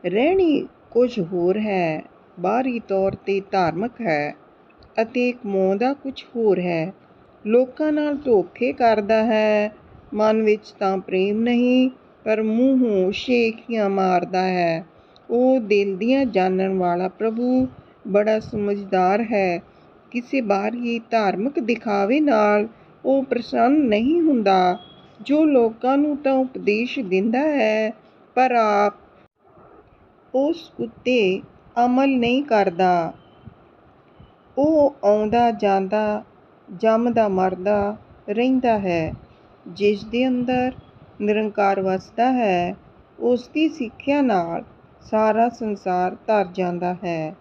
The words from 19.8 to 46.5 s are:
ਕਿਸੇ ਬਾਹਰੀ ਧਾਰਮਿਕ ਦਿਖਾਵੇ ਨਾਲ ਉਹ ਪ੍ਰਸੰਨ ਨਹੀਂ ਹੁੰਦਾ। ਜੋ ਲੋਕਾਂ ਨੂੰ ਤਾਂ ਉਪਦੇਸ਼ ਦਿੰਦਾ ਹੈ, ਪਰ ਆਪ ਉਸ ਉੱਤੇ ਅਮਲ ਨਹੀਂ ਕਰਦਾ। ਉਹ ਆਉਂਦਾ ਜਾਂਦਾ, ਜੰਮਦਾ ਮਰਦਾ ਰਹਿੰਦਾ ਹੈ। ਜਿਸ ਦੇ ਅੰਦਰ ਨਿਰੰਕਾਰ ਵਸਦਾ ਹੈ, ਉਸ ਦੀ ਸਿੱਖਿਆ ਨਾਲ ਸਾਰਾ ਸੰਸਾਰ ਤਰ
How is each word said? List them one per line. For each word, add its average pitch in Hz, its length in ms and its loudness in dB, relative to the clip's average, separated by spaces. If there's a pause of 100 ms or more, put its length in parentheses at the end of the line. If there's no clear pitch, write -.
ਕਿਸੇ 247 300 -4
ਬਾਹਰੀ 226 600 -4 (100)
ਧਾਰਮਿਕ 220 480 0
ਦਿਖਾਵੇ 220 600 -2
ਨਾਲ 214 480 2 (380)
ਉਹ 269 180 2
ਪ੍ਰਸੰਨ 240 480 0
ਨਹੀਂ 285 500 2
ਹੁੰਦਾ। 196 580 2 (420)
ਜੋ 302 240 2
ਲੋਕਾਂ 247 520 2
ਨੂੰ 294 200 0
ਤਾਂ 269 160 0
ਉਪਦੇਸ਼ 233 680 -2
ਦਿੰਦਾ 208 400 0
ਹੈ, 220 540 0 (420)
ਪਰ 254 160 4
ਆਪ 208 420 2 (1400)
ਉਸ 294 440 -2
ਉੱਤੇ 226 640 0 (440)
ਅਮਲ 262 240 2
ਨਹੀਂ 254 340 0
ਕਰਦਾ। 185 720 0 (1400)
ਉਹ 285 460 2
ਆਉਂਦਾ 214 480 2
ਜਾਂਦਾ, 208 720 -2 (540)
ਜੰਮਦਾ 226 500 2
ਮਰਦਾ 190 680 -2 (320)
ਰਹਿੰਦਾ 240 500 0
ਹੈ। 170 340 -2 (540)
ਜਿਸ 202 360 0
ਦੇ 240 240 -2
ਅੰਦਰ 254 440 -2 (500)
ਨਿਰੰਕਾਰ 208 600 0
ਵਸਦਾ 190 500 -2
ਹੈ, 190 440 0 (440)
ਉਸ 240 280 0
ਦੀ 311 220 0
ਸਿੱਖਿਆ 285 520 -4
ਨਾਲ 175 420 0 (380)
ਸਾਰਾ 220 480 2
ਸੰਸਾਰ 190 680 -4
ਤਰ 208 380 0